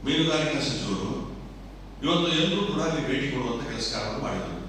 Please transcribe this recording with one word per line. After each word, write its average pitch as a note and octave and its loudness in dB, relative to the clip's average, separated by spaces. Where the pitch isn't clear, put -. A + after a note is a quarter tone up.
ಮೀನುಗಾರಿಕಾ D3+ 4
ಸಚಿವರು G2+ -2
ಇವತ್ತು E3+ 4
ಎಲ್ಲರೂ E3 2
ಕೂಡ D#3 0
ಅಲ್ಲಿ D#3 0
ಭೇಟಿ C3 0
ಕೊಡುವಂತ A#2 -2
ಕೆಲಸ A2 -2
ಕಾರ್ಯವನ್ನು G#2+ -2
ಮಾಡಿದ್ರು. F#2+ -2